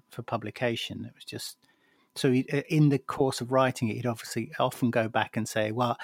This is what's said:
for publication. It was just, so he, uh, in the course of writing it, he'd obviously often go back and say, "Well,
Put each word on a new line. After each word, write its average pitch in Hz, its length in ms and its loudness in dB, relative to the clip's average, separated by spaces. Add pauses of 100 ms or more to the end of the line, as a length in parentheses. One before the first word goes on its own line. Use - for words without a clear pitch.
for - 140 -12
publication. 113 840 -4
It 117 100 -14
was - 120 -20
just, - 320 -12 (560)
so 143 180 4
he, 127 180 2
uh, 143 200 -2
in 151 180 6
the 139 100 4
course - 440 0
of 123 100 -6
writing 131 360 2
it, 107 80 -4
he'd 117 100 -4
obviously 117 520 -4
often 127 320 2
go 113 180 2
back 110 280 -2
and 107 120 -2
say, 107 240 0
"Well, 120 320 0